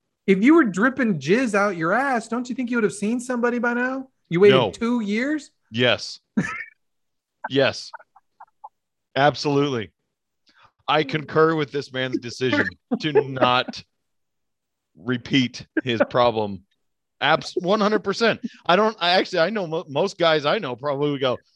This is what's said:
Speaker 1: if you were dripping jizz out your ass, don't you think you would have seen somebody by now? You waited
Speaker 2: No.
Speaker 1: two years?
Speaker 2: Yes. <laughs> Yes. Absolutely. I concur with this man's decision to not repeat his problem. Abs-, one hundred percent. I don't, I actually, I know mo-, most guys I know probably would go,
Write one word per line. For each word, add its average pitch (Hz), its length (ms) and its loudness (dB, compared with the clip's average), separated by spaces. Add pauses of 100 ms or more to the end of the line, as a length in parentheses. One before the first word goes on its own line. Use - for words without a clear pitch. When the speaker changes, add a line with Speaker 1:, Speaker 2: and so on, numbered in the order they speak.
(260)
Speaker 1:
if 190 160 4
you 285 120 8
were 330 100 6
dripping 220 540 0
jizz 202 360 0
out 202 220 0
your 165 160 -2
ass, 247 360 -2
don't 240 200 -6
you 247 60 -8
think 240 160 -6
you 247 80 -2
would 220 60 2
have 185 100 -2
seen 233 260 -4
somebody 240 380 -2
by 240 160 0
now? 262 340 -4 (220)
You 170 100 0
waited 202 160 8
Speaker 2:
No. - 140 4
Speaker 1:
two 240 300 -2
years? 240 500 -4 (200)
Speaker 2:
Yes. 113 480 0 (180)
<laughs> - 40 2 (1080)
Yes. 127 420 0 (1300)
Absolutely. 139 760 0 (920)
I 151 180 0
concur 156 500 0
with 151 180 -4
this 139 200 -8
man's 131 260 -6
decision 120 480 -2 (340)
to 156 120 -4
not 127 720 0 (1120)
repeat 123 720 -2 (160)
his 117 280 -2
problem. 110 540 0 (560)
Abs-, 147 400 0
one 190 200 0
hundred 214 240 2
percent. 196 360 0 (260)
I 175 100 4
don't, 214 240 2
I 175 120 2
actually, 185 280 0
I 170 100 2
know 208 160 -4
mo-, 160 220 -6
most 156 300 -2
guys 156 260 2
I 165 140 0
know 135 180 -8
probably 143 360 -2
would 139 80 -4
go, 127 180 0 (180)